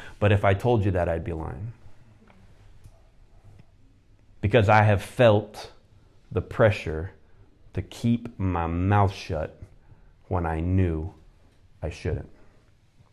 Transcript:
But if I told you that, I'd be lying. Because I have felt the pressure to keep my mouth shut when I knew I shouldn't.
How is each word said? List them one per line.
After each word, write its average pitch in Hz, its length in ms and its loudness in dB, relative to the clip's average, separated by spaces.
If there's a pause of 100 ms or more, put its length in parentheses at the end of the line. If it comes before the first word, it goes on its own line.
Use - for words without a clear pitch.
(180)
But 104 140 2
if 101 140 2
I 98 80 4
told 117 280 2
you 98 100 0
that, 87 180 0
I'd 82 140 -4
be 85 100 -8
lying. 82 400 -10 (2750)
Because 107 300 4
I 107 120 8
have 104 200 2
felt - 720 0 (580)
the 90 120 -4
pressure 95 680 0 (640)
to 95 80 -4
keep - 560 -4
my 90 280 -2
mouth 98 480 2
shut - 400 -8 (760)
when 90 160 -2
I 80 160 -2
knew 85 540 0 (680)
I 80 60 -6
shouldn't. 73 400 -8 (840)